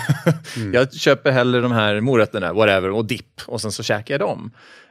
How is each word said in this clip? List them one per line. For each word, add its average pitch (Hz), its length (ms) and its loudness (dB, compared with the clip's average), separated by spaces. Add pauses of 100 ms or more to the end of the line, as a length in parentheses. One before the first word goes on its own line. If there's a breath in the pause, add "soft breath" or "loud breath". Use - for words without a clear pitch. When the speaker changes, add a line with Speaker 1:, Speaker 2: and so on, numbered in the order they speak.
(160)
Speaker 1:
<laughs> - 420 -2
Speaker 2:
Mm. 104 160 -6
Speaker 1:
"Jag 135 200 2
köper 143 380 2
hellre 123 300 2
de 123 100 0
här 107 300 2
morötterna, 107 520 0
whatever, 98 360 2
och 110 160 -2
dipp, - 400 -10
och 117 160 -8
sen 107 100 -6
så - 120 -8
käkar 107 300 -2
jag 147 80 -2
dem." 165 300 -6 (400 loud breath)